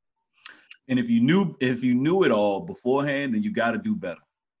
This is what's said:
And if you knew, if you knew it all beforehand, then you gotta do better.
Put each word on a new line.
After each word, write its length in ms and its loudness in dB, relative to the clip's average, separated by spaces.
And 100 0
if 120 -2
you 100 4
knew, 400 2
if 240 -2
you 100 2
knew 300 2
it 80 4
all 280 2
beforehand, 720 -4
then 80 -2
you 100 -4
gotta 260 0
do 160 -4
better. 260 -10